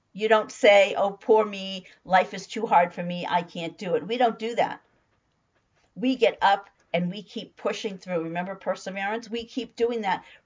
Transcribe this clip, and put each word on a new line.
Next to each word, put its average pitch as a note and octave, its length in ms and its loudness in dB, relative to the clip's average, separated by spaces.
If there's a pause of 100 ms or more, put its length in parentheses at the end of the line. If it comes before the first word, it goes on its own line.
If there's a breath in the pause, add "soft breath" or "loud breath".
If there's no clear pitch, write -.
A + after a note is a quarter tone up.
(120)
You G#3+ 160 -4
don't G#3+ 220 4
say, G3+ 460 6
"Oh, G3 160 0
poor G#3+ 320 4
me, F#3+ 420 -10 (180 soft breath)
life F#3 300 2
is F#3 140 -12
too - 180 -6
hard F3 260 4
for F3+ 100 -10
me, F3 260 -6
I F3 140 0
can't E3+ 360 -10
do F3+ 160 -4
it." D#3 120 -2
We A3+ 100 -4
don't A3+ 220 2
do A3+ 180 -6
that. B2 240 -2 (1120)
We B3 220 -2
get G#3+ 260 2
up G3+ 260 2 (240)
and F3 180 0
we G3+ 140 -14
keep - 320 -14
pushing G#3 420 -6
through. F3+ 240 -4
Remember F3 320 -6
perseverance? G3 760 -6
We A#3 160 -8
keep A3+ 300 -10
doing A#3 280 -2
that F#3 220 -4 (220 loud breath)